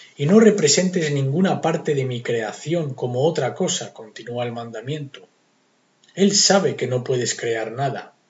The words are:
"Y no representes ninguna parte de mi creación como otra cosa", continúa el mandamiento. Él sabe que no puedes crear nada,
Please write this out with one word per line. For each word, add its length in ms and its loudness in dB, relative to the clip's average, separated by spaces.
"Y 100 -2
no 140 8
representes 720 4
ninguna 480 0
parte 340 0
de 100 0
mi 160 -4
creación 720 -4
como 280 -2
otra 320 0
cosa", 400 -4
continúa 500 -10
el 80 -6
mandamiento. 760 -10
Él 200 4
sabe 420 2
que 120 -4
no 160 -2
puedes 300 -2
crear 380 -4
nada, 420 -6